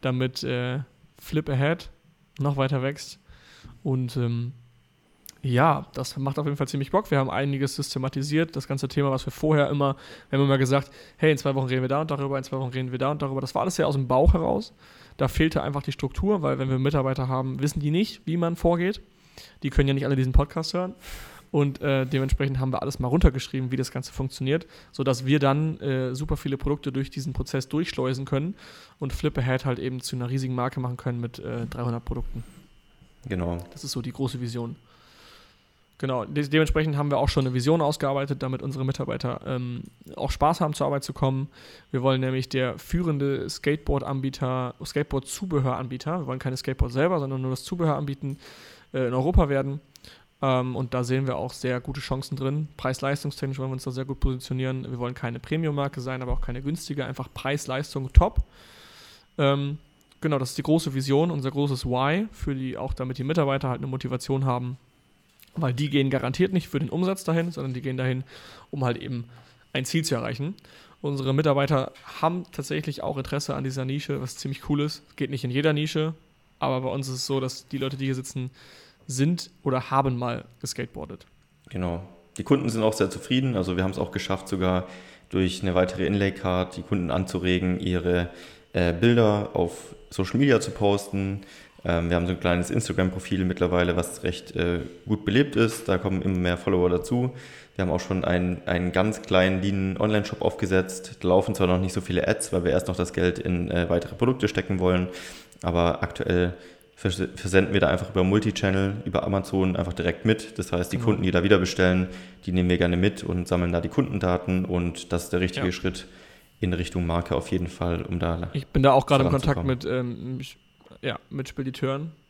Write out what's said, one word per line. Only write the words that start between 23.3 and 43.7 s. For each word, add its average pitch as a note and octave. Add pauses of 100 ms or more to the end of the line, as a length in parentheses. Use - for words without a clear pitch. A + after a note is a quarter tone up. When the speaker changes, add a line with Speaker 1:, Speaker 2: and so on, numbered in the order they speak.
Speaker 1:
wie C3
das B2+
Ganze -
funktioniert, C3+ (260)
sodass C3
wir C#3
dann, D3
äh, C3
super D3
viele C3+
Produkte C#3+
durch C3+
diesen C#3
Prozess -
durchschleusen C3+
können D3 (420)
und C#3
Flip -
Ahead C3
halt B2+
eben B2+
zu -
einer B2
riesigen C3
Marke B2+
machen B2
können A#2+
mit, A#2
äh, A#2
dreihundert A#2+
Produkten. A#2+ (840)
Speaker 2:
Genau. E2+ (140)
Speaker 1:
Das -
ist C#3
so B2
die B2
große B2+
Vision. A#2+ (1200)
Genau, B2+
de-, D3
dementsprechend D#3
haben D3
wir C#3+
auch C#3
schon C3+
eine B2+
Vision C#3+
ausgearbeitet, C#3
damit C3
unsere C3+
Mitarbeiter, -
ähm, B2 (340)
auch -
Spaß D#3+
haben, D3+
zur C#3
Arbeit C#3
zu -
kommen. C3+ (420)
Wir C3
wollen C3
nämlich C3
der B2+
führende D3
Skateboard-Anbieter, C3+